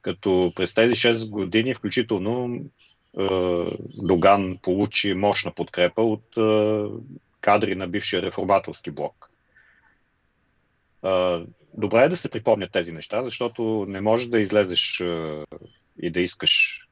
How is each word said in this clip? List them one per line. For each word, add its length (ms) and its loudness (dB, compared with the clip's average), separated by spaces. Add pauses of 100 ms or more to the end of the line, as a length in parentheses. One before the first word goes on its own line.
Като 540 0
през 180 -2
тези 220 4
шест 320 2
години, 460 0
включително, 880 -2 (560)
е, 60 0 (680)
Доган 680 4
получи 520 0
мощна 380 0
подкрепа 500 0
от, 340 -2
е, 480 2 (560)
кадри 340 2
на 140 -6
бившия 340 -4
реформаторски 680 -2
блок. 400 -10 (1800)
Е, 320 2 (360)
добре 300 4
е 40 4
да 80 -2
се 120 -8
припомнят 440 -2
тези 200 -2
неща, 300 -8
защото 680 -4
не 120 -8
можеш 280 2
да 120 2
излезеш, 600 2
е, 440 -4 (580)
и 80 -2
да 100 -2
искаш 720 0